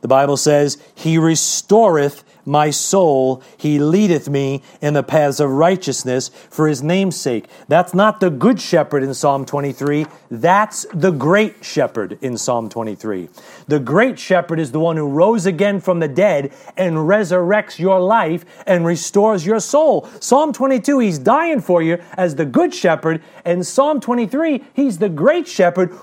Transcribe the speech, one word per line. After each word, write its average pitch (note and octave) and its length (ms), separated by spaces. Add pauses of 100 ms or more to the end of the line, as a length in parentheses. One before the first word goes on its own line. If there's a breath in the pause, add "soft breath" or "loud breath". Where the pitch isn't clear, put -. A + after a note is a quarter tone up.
The - 80
Bible C#3 260
says, D3 420 (160 soft breath)
"He D#3+ 240
restoreth D#3+ 1080 (220 soft breath)
my D3+ 220
soul, C3+ 720 (160 loud breath)
he D3 220
leadeth E3 500
me C#3 320 (180 loud breath)
in D3 140
the D3 80
paths C#3+ 380
of D3 100
righteousness C3+ 800 (180 loud breath)
for D#3 200
his C#3 160
name's F3+ 320
sake." A#2 320 (200 loud breath)
That's E3+ 240
not G#3 280
the F#3 100
good E3 320
shepherd D3 400
in C3+ 140
Psalm C#3 300
twenty-three. C#3+ 600 (240 loud breath)
That's F3+ 640
the F3+ 160
great F3 560
shepherd A2 560
in B2 160
Psalm A#2 320
twenty-three. G#2 600 (380 loud breath)
The D3+ 120
great F3+ 400
shepherd F3 400
is D3 120
the D3 80
one E3 160
who D3+ 120
rose F3 400
again G3 340
from F3 200
the D#3+ 60
dead C#3+ 460 (240 loud breath)
and F3 200
resurrects F3+ 800
your F#3 200
life F3+ 460 (220 loud breath)
and F3 180
restores G3 580
your G#3+ 160
soul. C#4 480 (120 loud breath)
Psalm D4 340
twenty-two, C4+ 460
he's G3 180
dying C4+ 440
for F3 200
you E3 160 (180 loud breath)
as F3+ 200
the D#3+ 100
good D4+ 300
shepherd. D#3+ 480 (200 loud breath)
And F3 220
Psalm C#4+ 340
twenty-three, B3 720
he's B3+ 280
the G3+ 100
great C4 380
shepherd F3+ 420 (140)